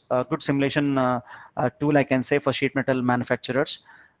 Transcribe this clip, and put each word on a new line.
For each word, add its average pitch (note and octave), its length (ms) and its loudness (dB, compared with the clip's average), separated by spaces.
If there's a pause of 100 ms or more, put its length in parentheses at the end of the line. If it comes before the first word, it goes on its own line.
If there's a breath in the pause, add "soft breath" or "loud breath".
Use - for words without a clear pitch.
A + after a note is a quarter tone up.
(100)
uh, B2+ 140 0
good D#3 180 -6
simulation, C#3 560 0
uh, B2+ 220 2 (360 loud breath)
uh, B2+ 140 0 (100)
tool, D3 160 2
I C#3 60 6 (100)
can C3 120 0
say, C#3+ 140 2
for C3+ 140 0
sheet - 220 -2
metal C3 280 0
manufacturers. B2 800 -2 (360 soft breath)